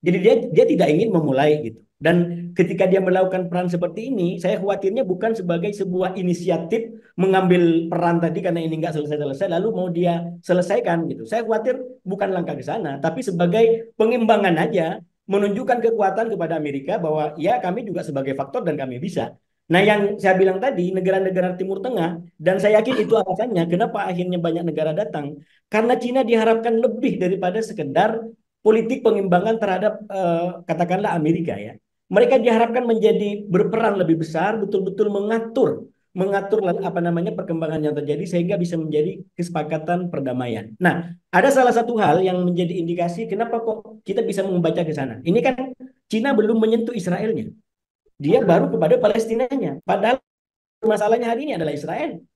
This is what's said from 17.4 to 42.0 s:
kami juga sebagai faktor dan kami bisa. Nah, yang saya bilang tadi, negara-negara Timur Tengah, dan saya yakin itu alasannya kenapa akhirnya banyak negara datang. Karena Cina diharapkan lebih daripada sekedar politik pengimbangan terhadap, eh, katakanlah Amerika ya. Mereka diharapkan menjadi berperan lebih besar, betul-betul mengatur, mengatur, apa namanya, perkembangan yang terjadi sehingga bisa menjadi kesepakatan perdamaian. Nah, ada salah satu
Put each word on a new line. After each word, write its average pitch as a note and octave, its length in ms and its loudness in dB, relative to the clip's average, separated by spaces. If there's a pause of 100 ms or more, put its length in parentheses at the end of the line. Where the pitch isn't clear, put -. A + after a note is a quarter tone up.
kami F#3+ 240 -4
juga F3 160 -6
sebagai C3+ 320 -4
faktor C#3 320 -6
dan D3 160 -2
kami B2+ 160 -8
bisa. D3 400 -6 (320)
Nah, F3+ 160 4
yang G3+ 320 2
saya F#3 240 2
bilang F#3+ 160 4
tadi, F#3 400 -2
negara-negara F#3 640 0
Timur F#3+ 240 -6
Tengah, F3 320 -2 (240)
dan F3+ 160 2
saya G#3 240 4
yakin A3+ 240 0
itu - 80 0
alasannya F#3+ 560 0
kenapa G3+ 400 0
akhirnya F3+ 320 -2
banyak E3 240 -2
negara D#3 320 -2
datang. D#3+ 400 -6 (320)
Karena A#3 320 2
Cina B3 240 0
diharapkan A3+ 560 2
lebih A#3 400 0
daripada F3+ 400 -2
sekedar G#3+ 640 0 (400)
politik A3 400 4
pengimbangan G3+ 560 2
terhadap, G3+ 480 0
eh, F3 400 0 (160)
katakanlah F3 480 0
Amerika D#3+ 480 0
ya. A2 160 -12 (340)
Mereka A#3+ 320 6
diharapkan A#3 480 2
menjadi G#3 560 2
berperan G#3+ 480 2
lebih D#3+ 320 2
besar, G3 320 -2
betul-betul G3+ 560 -2
mengatur, A3+ 720 -2 (240)
mengatur, G3 480 0 (240)
apa F3 160 -2
namanya, F3 320 0
perkembangan D#3+ 560 -4
yang D3+ 80 0
terjadi D3 320 -4
sehingga F3+ 320 0
bisa F3 160 -2
menjadi E3 480 -2 (160)
kesepakatan E3+ 720 -4
perdamaian. B2 720 -6
Nah, F3 320 0 (160)
ada C4+ 240 4
salah B3+ 160 6
satu A#3 320 2